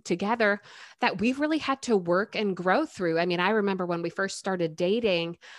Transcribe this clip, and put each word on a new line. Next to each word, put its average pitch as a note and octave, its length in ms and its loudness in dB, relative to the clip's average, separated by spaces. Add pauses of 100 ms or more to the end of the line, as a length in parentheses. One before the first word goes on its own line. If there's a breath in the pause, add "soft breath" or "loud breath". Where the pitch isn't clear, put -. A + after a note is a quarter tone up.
together, G3+ 580 0 (380 loud breath)
that G#3 200 0
we've B3+ 200 0
really D4+ 180 0
had C4+ 240 -4
to A#3 140 2
work F3+ 400 0
and G3+ 200 0
grow F#3+ 300 2
through. E3 320 -2
I F3 80 2
mean, F3 140 0
I F#3 100 2
remember G3 340 0
when E3+ 180 -2
we E3+ 60 -2
first F#3+ 300 -4
started F3 380 -2
dating, F3 600 0 (220 loud breath)